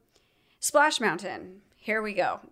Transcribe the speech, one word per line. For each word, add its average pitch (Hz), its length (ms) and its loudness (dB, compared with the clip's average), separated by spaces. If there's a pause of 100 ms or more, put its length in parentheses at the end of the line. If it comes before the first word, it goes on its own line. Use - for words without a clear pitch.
(600)
Splash 294 400 4
Mountain. 175 600 -4 (160)
Here 220 240 -4
we 214 140 -6
go. 156 260 -2 (100)